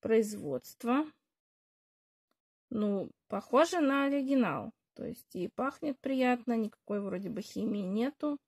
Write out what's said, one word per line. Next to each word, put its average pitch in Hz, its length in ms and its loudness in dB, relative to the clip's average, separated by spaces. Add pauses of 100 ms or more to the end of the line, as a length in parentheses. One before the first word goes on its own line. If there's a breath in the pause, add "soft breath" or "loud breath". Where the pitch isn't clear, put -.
Производство. 220 1040 0 (1600)
Ну, 202 400 -2 (180)
похоже 302 520 4
на 277 260 2
оригинал. 262 680 0 (220)
То - 100 -10
есть - 300 -12
и 180 140 -4
пахнет 277 500 -4
приятно, 247 580 0
никакой 208 440 -4
вроде 196 280 -6
бы 220 140 -6
химии 202 400 -4
нету. 254 640 -2